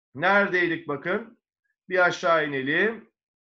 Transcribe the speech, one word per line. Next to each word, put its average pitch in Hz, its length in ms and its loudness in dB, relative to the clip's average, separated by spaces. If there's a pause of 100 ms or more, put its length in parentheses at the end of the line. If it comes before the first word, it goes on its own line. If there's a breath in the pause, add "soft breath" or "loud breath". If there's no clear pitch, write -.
(160)
Neredeydik 175 720 0
bakın? 170 520 -6 (500)
Bir 180 160 4
aşağı 165 420 2
inelim. 156 640 -2 (460)